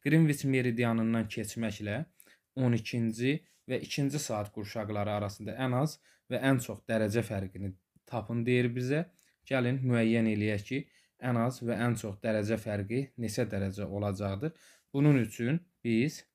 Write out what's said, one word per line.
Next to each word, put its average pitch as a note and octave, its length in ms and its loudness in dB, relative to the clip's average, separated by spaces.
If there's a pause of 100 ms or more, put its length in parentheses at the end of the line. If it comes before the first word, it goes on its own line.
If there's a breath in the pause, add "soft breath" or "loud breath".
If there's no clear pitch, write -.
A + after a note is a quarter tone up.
Qrinviç D3+ 400 4
meridianından A#2 840 2
keçməklə A2 720 -4 (520 soft breath)
on B2 220 2
ikinci A#2 640 0 (300 soft breath)
və B2+ 120 -2
ikinci C#3 380 -2
saat G#2 340 -4
qurşaqları G#2 580 -4
arasında G#2 460 -4
ən C3 220 0
az D3+ 180 -2 (320 soft breath)
və B2 200 -2
ən C3 120 4
çox G#2 280 -10
dərəcə A2 360 2
fərqini G2 480 -6 (320)
tapın A#2 400 -4
deyir B2 300 4
bizə. C#3 320 -2 (420 soft breath)
Gəlin C3 360 2
müəyyən A2+ 440 4
eləyək G#2 400 0
ki, C3 100 -2 (420 soft breath)
ən B2 200 0
az B2+ 220 -2
və A#2 140 -2 (100)
ən A#2 140 2
çox G2+ 200 -8
dərəcə G#2+ 400 0
fərqi G#2 400 -4 (200)
neçə A2+ 280 0
dərəcə G2 360 -4
olacaqdır. G2+ 680 -4 (400 soft breath)
Bunun C#3+ 280 6
üçün A#2+ 380 -2 (240)
biz A#2 400 0 (100)